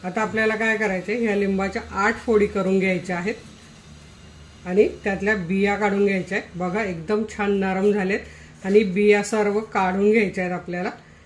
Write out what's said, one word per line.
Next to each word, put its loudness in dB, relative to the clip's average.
आता -4
आपल्याला 0
काय 0
करायचंय, -2
ह्या 0
लिंबाच्या 0
आठ 2
फोडी 2
करून 2
घ्यायच्या 0
आहेत -12
आणि 4
त्यातल्या -2
बिया 0
काढून 0
घ्यायच्या -2
आहेत. -10
बघा, -4
एकदम -4
छान -4
नरम 0
झालेत -4
आणि 6
बिया 4
सर्व 0
काढून 2
घ्यायच्या 2
आहेत -4
आपल्याला. -6